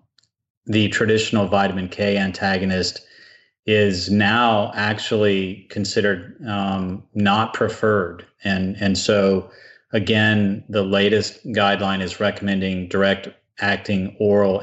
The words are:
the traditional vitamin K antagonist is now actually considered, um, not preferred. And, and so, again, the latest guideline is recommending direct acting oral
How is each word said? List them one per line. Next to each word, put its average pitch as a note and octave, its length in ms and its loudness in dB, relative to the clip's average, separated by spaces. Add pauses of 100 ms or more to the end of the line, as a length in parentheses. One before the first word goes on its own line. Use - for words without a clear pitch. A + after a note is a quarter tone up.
(680)
the G#2+ 220 2
traditional G#2+ 580 0
vitamin F#2+ 420 0
K G2+ 300 -2
antagonist F#2+ 800 -2 (640)
is G2+ 460 2
now G#2+ 640 2
actually G#2 960 -2
considered, G2 640 -2 (100)
um, G2 560 -4 (120)
not G#2 400 2
preferred. G2 680 0 (200)
And, F#2+ 360 -2
and G2 160 0
so, G2 540 2 (420)
again, G#2+ 800 2
the G#2 140 0
latest G2+ 640 0
guideline G2+ 540 0
is F2+ 180 -6
recommending F#2+ 680 -2
direct G2 400 0 (300)
acting G2 600 -2
oral G2+ 440 4